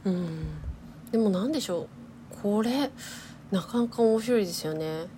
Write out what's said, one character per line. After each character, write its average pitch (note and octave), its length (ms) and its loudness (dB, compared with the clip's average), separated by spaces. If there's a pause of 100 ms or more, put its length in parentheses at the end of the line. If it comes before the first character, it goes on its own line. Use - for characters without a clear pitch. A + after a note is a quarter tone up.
う G3 60 2
ん。 E3 360 -2 (640)
で A3+ 80 2
も A3 100 6
な F#3 160 2
ん C4 60 0
で D#4 100 0
し - 100 -4
ょ E3+ 180 -2 (420)
う。 - 100 -14
こ G#3 220 2
れ、 C4 300 2 (580)
な F#3+ 100 2
か A#3+ 200 0
な A#3 80 4
か A#3 140 2
面 A3 180 8
白 A#3 180 4
い G3+ 80 4
で F3 60 -4
す - 120 -4
よ D#3 100 -2
ね。 D#3 320 -4 (120)